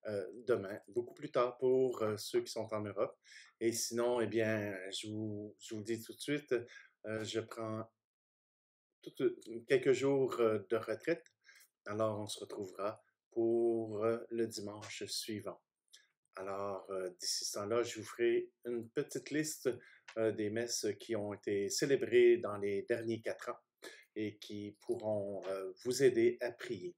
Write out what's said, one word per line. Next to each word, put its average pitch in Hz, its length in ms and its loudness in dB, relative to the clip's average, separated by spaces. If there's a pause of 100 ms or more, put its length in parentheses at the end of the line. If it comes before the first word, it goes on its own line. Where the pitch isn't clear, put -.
euh, 101 200 -2 (180)
demain, 101 320 0 (120)
beaucoup - 240 -4
plus - 180 -12
tard 123 260 0
pour, 131 440 4
euh, 107 160 0
ceux 120 240 0
qui - 100 -8
sont 110 220 -6
en 107 80 -2
Europe. 104 360 -4 (440)
Et 113 100 4
sinon, 120 480 0
eh 110 80 2
bien, 110 480 0 (160)
je - 160 -8
vous, 107 500 -6
je - 160 -12
vous 107 100 -6
dis 113 200 -4
tout 117 100 -14
de - 60 -16
suite, 147 340 -2 (520)
euh, 110 180 -4
je 107 160 -2
prends 110 500 -6 (1120)
tout, - 360 0 (280)
quelques 135 280 4
jours, 135 480 4
euh, 110 180 6 (100)
de 113 60 2
retraite. 147 500 -2 (600)
Alors, 107 340 0
on 104 80 -6
se - 140 -8
retrouvera 101 600 -6 (300)
pour, 113 720 2
euh, 117 140 4 (120)
le 117 160 0
dimanche 104 600 -8
suivant. 98 560 -6 (760)
Alors, 98 560 -4
euh, 92 260 -2
d'ici - 280 -4
ce - 80 -6
temps-là, 110 280 2
je 113 180 -4
vous 104 60 -8
ferai 120 440 2 (160)
une 117 240 -4
petite - 420 -4
liste, 151 380 -2 (480)
euh, 110 160 4
des 107 160 -2
messes 117 360 -2 (140)
qui 113 160 -4
ont 104 180 -4
été 98 360 -2
célébrées 120 680 6
dans 104 200 -2
les 101 260 0
derniers 113 380 -2
quatre 110 280 -6
ans 120 100 -8 (560)
et 104 220 -4
qui 104 440 -10
pourront, 101 680 -2
euh, 95 240 -4 (140)
vous 127 180 2
aider 117 380 6
à 120 100 -2
prier. 90 460 -8